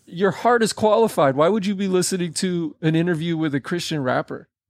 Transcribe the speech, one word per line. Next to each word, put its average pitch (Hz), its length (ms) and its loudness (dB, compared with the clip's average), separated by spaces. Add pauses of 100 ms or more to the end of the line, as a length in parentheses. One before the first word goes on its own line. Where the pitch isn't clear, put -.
your 185 260 0
heart 233 320 2
is 214 100 0
qualified. 208 640 2
Why 151 140 4
would 202 160 0
you 208 100 -2
be 196 120 -2
listening 180 460 -2
to 175 480 -4
an 160 140 2
interview 170 420 0
with 156 180 -2
a 139 40 -2
Christian 160 440 -6
rapper? 131 440 -4 (220)